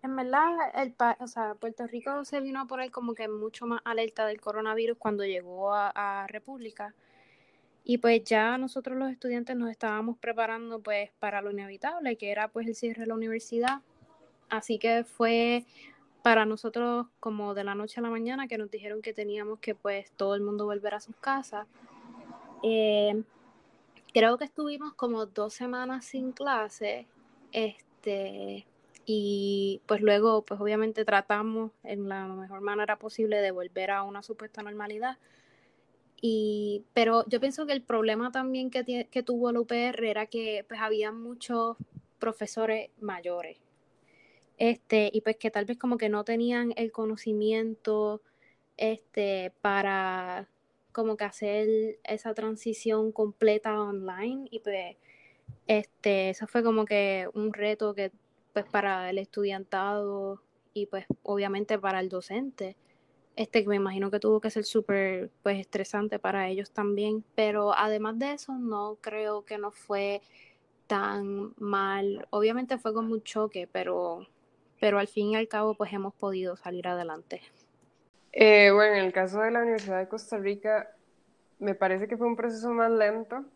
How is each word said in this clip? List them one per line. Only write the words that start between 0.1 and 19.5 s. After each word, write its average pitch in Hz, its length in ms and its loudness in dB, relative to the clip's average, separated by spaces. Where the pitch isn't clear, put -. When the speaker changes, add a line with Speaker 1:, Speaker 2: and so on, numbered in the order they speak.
Speaker 1:
verdad, 262 340 4
el 269 180 -2
pa-, 233 260 2
o 247 80 -8
sea, 220 280 -4
Puerto 233 320 -8
Rico 277 360 -6
se 285 160 -4
vino 269 220 -4
a 262 40 -4
poner 254 240 -6
como 233 260 -6
que 220 120 -6
mucho 214 380 -6
más 233 180 -2
alerta 226 420 -2
del 214 140 -4
coronavirus 220 580 -2
cuando 202 280 -2
llegó 185 480 -2
a, 202 160 2
a 196 380 -4
República. 214 680 -12
Y, 240 140 2
pues, 233 260 6
ya 226 340 4
nosotros 262 400 -6
los 269 140 -2
estudiantes 247 460 -4
nos 233 120 -2
estábamos 220 480 -4
preparando, 226 600 -2
pues, 208 400 -2
para 202 220 -2
lo 202 100 -6
inevitable, 233 640 -4
que 202 160 -6
era, 208 160 -2
pues, 226 180 -6
el 226 100 -4
cierre 226 260 -6
de 220 60 -6
la 220 80 -4
universidad. 233 680 -2
Así 220 300 -2
que 233 240 2
fue 233 640 2
para 220 240 8
nosotros 240 640 -2
como 208 360 -4
de 202 100 -4
la 202 100 -2
noche 214 240 -6
a 233 40 -2
la 233 60 -2
mañana 240 380 -4
que 233 100 -6
nos 214 140 -6
dijeron 208 300 -8
que 226 100 -8
teníamos 208 480 -6